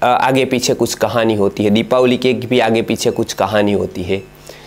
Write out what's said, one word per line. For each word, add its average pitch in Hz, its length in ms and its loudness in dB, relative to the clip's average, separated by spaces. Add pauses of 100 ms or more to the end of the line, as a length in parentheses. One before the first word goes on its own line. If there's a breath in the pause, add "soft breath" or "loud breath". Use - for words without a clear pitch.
आगे 127 420 2
पीछे 127 300 0
कुछ 117 200 -2
कहानी 113 400 0
होती 101 300 0
है, 104 60 2
दीपावली 123 460 2
के 127 160 0
भी 117 280 -2
आगे 113 220 2
पीछे 113 280 -2
कुछ 113 220 -4
कहानी 104 400 0
होती 92 300 -4
है। 95 200 -4 (440 loud breath)